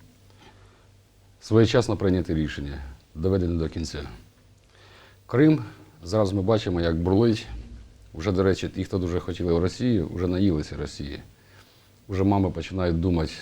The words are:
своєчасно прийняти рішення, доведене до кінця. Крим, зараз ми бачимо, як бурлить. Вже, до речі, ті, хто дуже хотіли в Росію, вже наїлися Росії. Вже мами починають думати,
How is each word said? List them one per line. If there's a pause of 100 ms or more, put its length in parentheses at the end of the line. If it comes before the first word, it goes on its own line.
(1400)
своєчасно
прийняти
рішення, (360)
доведене
до
кінця. (1300)
Крим, (400)
зараз
ми
бачимо,
як
бурлить. (680)
Вже,
до
речі,
ті,
хто
дуже
хотіли
в
Росію,
вже
наїлися
Росії. (840)
Вже
мами
починають
думати,